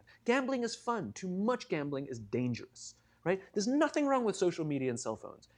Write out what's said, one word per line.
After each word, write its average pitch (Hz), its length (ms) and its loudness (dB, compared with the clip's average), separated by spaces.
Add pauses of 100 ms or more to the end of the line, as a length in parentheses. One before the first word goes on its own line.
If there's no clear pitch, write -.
(240)
Gambling 254 400 2
is 226 120 -2
fun, 220 380 -2
too - 140 -8
much 208 400 0
gambling 143 380 -2
is 131 140 -8
dangerous, 117 760 -4 (300)
right? 190 160 2 (120)
There's 202 140 0
nothing 294 380 4
wrong 269 180 4
with 202 140 0
social 170 260 2
media 139 260 0
and 117 100 -2
cell 110 180 -4
phones. - 400 -18